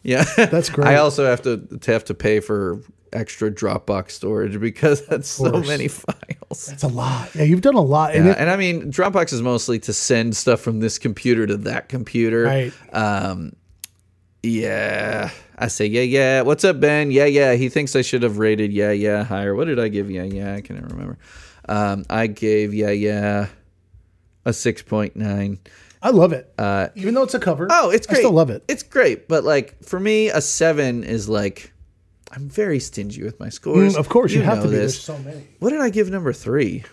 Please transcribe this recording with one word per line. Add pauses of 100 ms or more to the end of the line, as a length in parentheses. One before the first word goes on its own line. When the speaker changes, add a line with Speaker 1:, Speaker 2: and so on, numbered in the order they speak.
Speaker 1:
Yeah. (120)
Speaker 2:
That's
Speaker 1:
<laughs>
Speaker 2:
great.
Speaker 1:
I
also
have
to, (220)
to
have
to
pay
for (320)
extra
Dropbox
storage
because
that's
so
Speaker 2:
course.
Speaker 1:
many
files.
Speaker 2:
That's
a
lot.
Yeah,
you've
done
a
lot.
And
Speaker 1:
Yeah,
Speaker 2:
it
Speaker 1:
and
I
mean,
Dropbox
is
mostly
to
send
stuff
from
this
computer
to
that
computer.
Speaker 2:
Right. (200)
Speaker 1:
Um, (880)
yeah. (280)
I
say,
"Yeah,
yeah.
What's
up,
Ben?
Yeah,
yeah."
He
thinks
I
should
have
rated
Yeah,
yeah
higher.
What
did
I
give
Yeah,
yeah?
I
can't
even
remember. (520)
Um,
I
gave
Yeah,
yeah (1000)
a
six
point
nine. (420)
Speaker 2:
I
love
it.
Speaker 1:
Uh,
Speaker 2:
Even
though
it's
a
cover,
Speaker 1:
Oh,
it's
Speaker 2:
I
still
Speaker 1:
great.
Speaker 2:
love
it.
Speaker 1:
It's
great,
but,
like,
for
me,
a
seven
is,
like, (580)
I'm
very
stingy
with
my
scores.
Speaker 2:
Mm,
of
course,
you
Speaker 1:
You
Speaker 2:
have
Speaker 1:
know
Speaker 2:
to
be.
Speaker 1:
this.
Speaker 2:
There's
so
many. (160)
Speaker 1:
What
did
I
give
number
three?